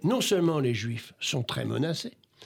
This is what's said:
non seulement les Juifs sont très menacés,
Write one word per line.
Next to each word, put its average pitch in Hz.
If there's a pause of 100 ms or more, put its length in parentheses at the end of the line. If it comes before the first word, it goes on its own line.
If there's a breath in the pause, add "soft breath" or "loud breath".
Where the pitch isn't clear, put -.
non 233
seulement 165
les 123
Juifs 113
sont 131
très 120
menacés, 147 (340 loud breath)